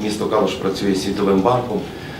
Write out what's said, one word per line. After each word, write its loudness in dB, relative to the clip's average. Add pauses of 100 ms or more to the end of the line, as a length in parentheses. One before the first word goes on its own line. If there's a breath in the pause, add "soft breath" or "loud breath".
місто -2
Калуш 2
працює 0
з -2
Світовим 2
банком 2 (380 loud breath)